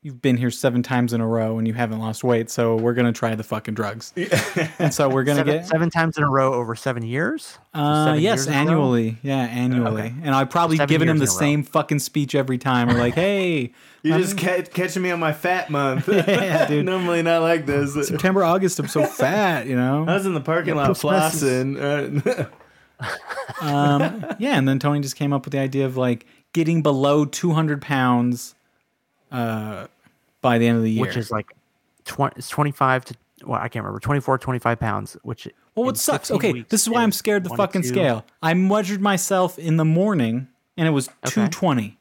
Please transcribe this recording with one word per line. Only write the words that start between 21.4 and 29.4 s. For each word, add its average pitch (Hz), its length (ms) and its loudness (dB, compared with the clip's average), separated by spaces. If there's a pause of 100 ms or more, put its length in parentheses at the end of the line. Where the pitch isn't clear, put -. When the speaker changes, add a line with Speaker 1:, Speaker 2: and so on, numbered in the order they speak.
Speaker 3:
is - 0 -
Speaker 2:
flossing. 139 840 -2 (140)
Uh, 120 100 -4
<laughs> - 1080 -14
Speaker 1:
Um, 143 640 0 (140)
yeah, 247 180 0
and 135 120 2
then 135 100 2
Tony 147 220 0
just 135 160 -8
came 143 160 -2
up 139 120 -2
with 139 80 -10
the 139 60 -4
idea 135 280 -2
of, 127 100 -6
like, 123 300 0 (260)
getting 165 300 2
below 143 420 4
two 165 280 -2
hundred 151 300 2
pounds 123 720 0 (760)
uh, 110 560 -6 (540)